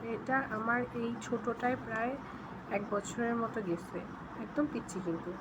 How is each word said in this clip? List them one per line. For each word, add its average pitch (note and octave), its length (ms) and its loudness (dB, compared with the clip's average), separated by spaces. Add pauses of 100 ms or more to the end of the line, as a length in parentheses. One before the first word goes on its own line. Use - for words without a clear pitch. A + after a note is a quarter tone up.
এটা B3+ 480 2
আমার A3+ 300 2 (120)
এই A#3 280 0
ছোটোটায় A#3+ 540 2
প্রায় A#3 420 0 (540)
এক G3+ 100 2 (100)
বছরের A#3 440 2
মতো A3+ 260 0
গেছে, F3 380 0 (400)
একদম C4 260 2
পিচ্চি A#3+ 340 -2
কিন্তু F3 420 0